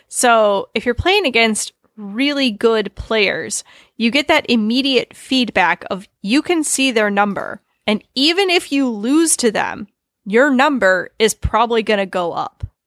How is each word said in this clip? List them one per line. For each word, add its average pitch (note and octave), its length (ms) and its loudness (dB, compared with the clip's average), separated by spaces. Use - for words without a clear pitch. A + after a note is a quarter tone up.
So A3 640 2
if A3 100 -4
you're A#3+ 120 -2
playing F#4 320 0
against A3+ 440 0
really C4 540 -2
good G#3+ 460 0
players, F#3+ 680 -4
you A3+ 120 2
get C#4+ 180 0
that D#4+ 220 2
immediate B3 640 0
feedback G3+ 760 -2
of F#3+ 180 -10
you A#3 180 0
can E4 220 -2
see C4+ 280 0
their G#3+ 200 0
number. G3+ 500 -2
And G#3 180 -2
even E4+ 340 2
if F4 220 0
you C#4 180 0
lose C4 480 0
to A3+ 140 0
them, G3 360 -6
your A#3 240 2
number A#3+ 680 2
is A3 160 2
probably A3+ 480 0
gonna G3+ 240 -2
go F3 260 -4
up. - 320 -8